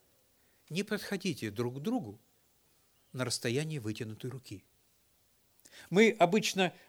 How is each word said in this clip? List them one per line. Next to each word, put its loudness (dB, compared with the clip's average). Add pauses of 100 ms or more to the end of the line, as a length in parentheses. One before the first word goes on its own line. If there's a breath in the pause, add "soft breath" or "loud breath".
(680)
не -2
подходите -4
друг -4
к -10
другу -4 (960)
на -4
расстоянии -2
вытянутой -8
руки. -14 (1200 loud breath)
Мы 8
обычно 4 (160 soft breath)